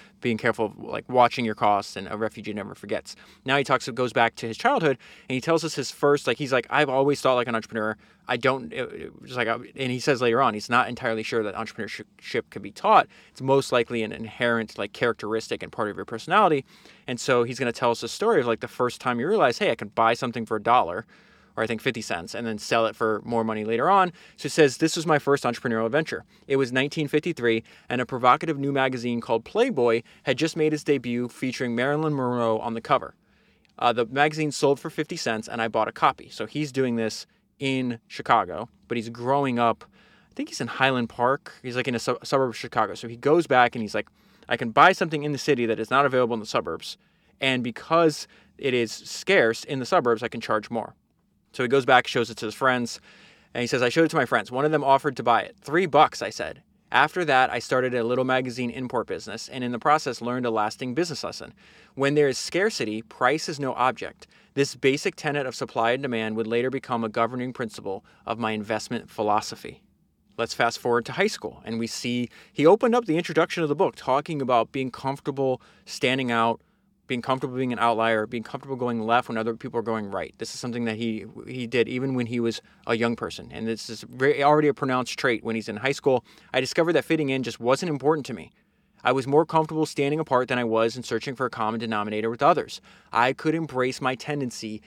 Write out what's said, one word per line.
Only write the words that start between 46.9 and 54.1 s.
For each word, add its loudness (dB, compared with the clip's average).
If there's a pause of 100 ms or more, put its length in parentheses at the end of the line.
And 2
because 2 (320)
it -2
is 0
scarce 2
in -6
the -6
suburbs, 2
I -4
can -8
charge -2
more." -6 (560)
So -2
he 0
goes 4
back, 6
shows 0
it -12
to -6
his -6
friends, 0 (540)
and -4
he -2
says, 0
"I 4
showed 4
it 0